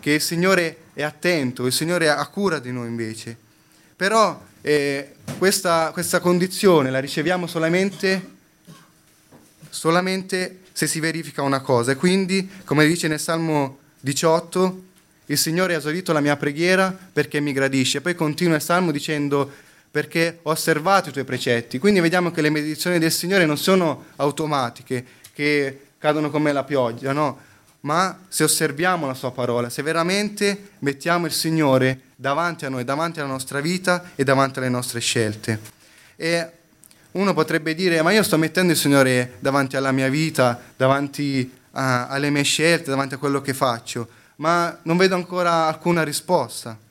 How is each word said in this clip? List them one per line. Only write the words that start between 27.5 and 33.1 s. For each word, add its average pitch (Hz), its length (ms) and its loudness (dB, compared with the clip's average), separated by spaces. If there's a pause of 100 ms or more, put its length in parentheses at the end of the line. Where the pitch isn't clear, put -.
Ma 165 440 -2
se - 160 -4
osserviamo 156 640 0
la 131 80 -4
sua 131 160 -6
parola, 120 400 -2
se 143 120 -8
veramente 196 880 -2 (100)
mettiamo 165 460 -2
il 151 60 -4
Signore 135 680 2 (160)
davanti 151 500 -4
a - 20 -6
noi, 131 140 -6
davanti 151 380 -4